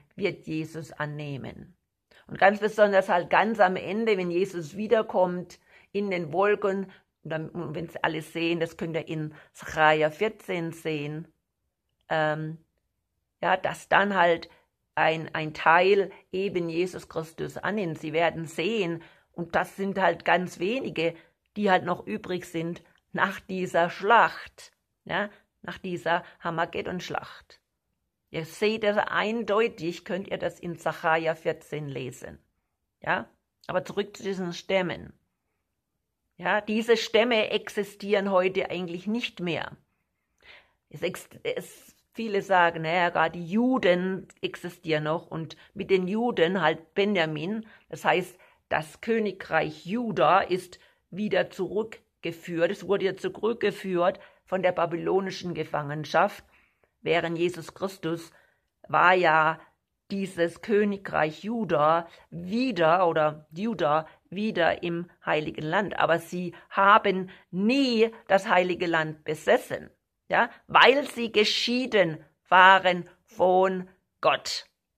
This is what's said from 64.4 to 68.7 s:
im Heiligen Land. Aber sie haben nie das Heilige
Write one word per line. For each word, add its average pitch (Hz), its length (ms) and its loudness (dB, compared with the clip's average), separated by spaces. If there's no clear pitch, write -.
im 175 260 -4
Heiligen 156 380 -2
Land. 170 380 -2
Aber 160 180 4
sie 175 340 -8
haben 196 640 4
nie 226 580 2
das 196 220 2
Heilige 180 380 2